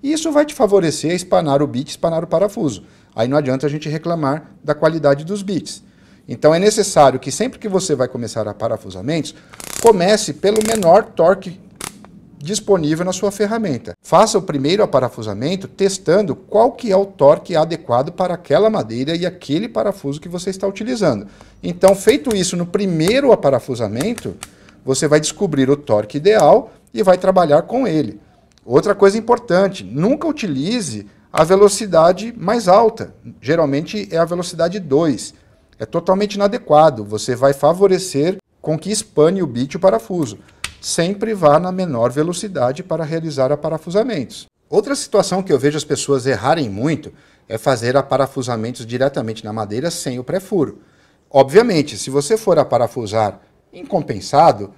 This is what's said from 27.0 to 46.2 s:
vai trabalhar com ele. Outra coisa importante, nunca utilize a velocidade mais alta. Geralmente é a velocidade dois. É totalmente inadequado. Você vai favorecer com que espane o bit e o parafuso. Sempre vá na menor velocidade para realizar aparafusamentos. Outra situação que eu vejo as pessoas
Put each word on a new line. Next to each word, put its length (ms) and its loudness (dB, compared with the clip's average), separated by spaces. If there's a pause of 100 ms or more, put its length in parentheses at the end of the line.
vai 120 6
trabalhar 460 2
com 260 -4
ele. 320 -4 (460)
Outra 300 2
coisa 200 4
importante, 680 0
nunca 440 -2
utilize 800 -4 (260)
a 120 2
velocidade 920 4
mais 320 -2
alta. 460 2 (260)
Geralmente 720 -2
é 60 -2
a 80 2
velocidade 540 -4
dois. 560 -2 (420)
É 80 -8
totalmente 480 -2
inadequado. 720 4
Você 300 -4
vai 180 4
favorecer 840 0 (220)
com 200 -4
que 120 -8
espane 520 0
o 40 -2
bit 260 -6
e 40 -10
o 20 -8
parafuso. 600 0 (420)
Sempre 540 -4
vá 240 6
na 120 -2
menor 400 -2
velocidade 720 -2
para 220 -6
realizar 480 -2
aparafusamentos. 960 -4 (200)
Outra 280 0
situação 480 0
que 100 0
eu 60 2
vejo 180 0
as 60 -4
pessoas 420 -2